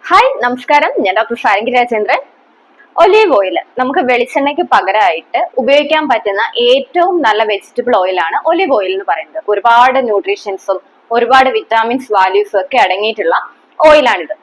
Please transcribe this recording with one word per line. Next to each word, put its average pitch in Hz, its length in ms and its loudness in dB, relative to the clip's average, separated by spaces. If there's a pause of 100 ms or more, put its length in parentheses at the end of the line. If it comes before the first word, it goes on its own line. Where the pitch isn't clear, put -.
(140)
ഹായ്, 480 300 2
നമസ്കാരം. 294 560 0
ഞാൻ 196 160 -2
ഡോക്ടർ 220 200 -2
സാരംഗി 226 360 -2
രാജേന്ദ്രൻ. 240 500 0 (760)
ഒലീവ് 381 420 4
ഓയിൽ 185 200 -2 (180)
നമുക്ക് 262 220 -2
വെളിച്ചെണ്ണയ്ക്ക് 277 600 -2
പകരമായിട്ട് 202 960 0
ഉപയോഗിക്കാൻ 294 500 0
പറ്റുന്ന 214 500 -2
ഏറ്റവും 277 640 0
നല്ല 220 220 0
വെജിറ്റബിൾ 214 520 -4
ഓയിൽ 185 240 0
ആണ് 170 280 -4
ഒലീവ് 330 260 0
ഓയിൽ 196 180 -2
എന്ന് 190 180 -6
പറയുന്നത്. 160 400 -6
ഒരുപാട് 240 560 2
ന്യൂട്രീഷൻസും 196 760 -4 (300)
ഒരുപാട് 247 380 2
വിറ്റാമിൻസ് 226 640 -2
വാല്യൂസും 214 480 0
ഒക്കെ 185 160 -4
അടങ്ങിയിട്ടുള്ള 214 720 -2 (380)
ഓയിൽ 302 220 6
ആണിത്. 180 340 -4